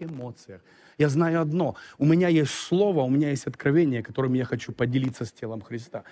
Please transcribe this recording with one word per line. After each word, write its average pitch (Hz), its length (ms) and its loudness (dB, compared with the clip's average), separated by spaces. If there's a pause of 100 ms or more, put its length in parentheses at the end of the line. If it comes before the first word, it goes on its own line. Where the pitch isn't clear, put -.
эмоциях. 123 640 -14 (340)
Я 147 140 4
знаю 165 320 2
одно. 151 340 -2 (220)
У 139 80 2
меня 170 220 6
есть 156 240 4
слово, 185 500 0
у 127 80 0
меня 147 200 2
есть 139 160 -4
откровение, 139 560 2
которым 127 320 -2
я 127 100 0
хочу 123 280 -6
поделиться 123 520 -2
с 113 80 -12
телом 110 280 -10
Христа. 113 520 -12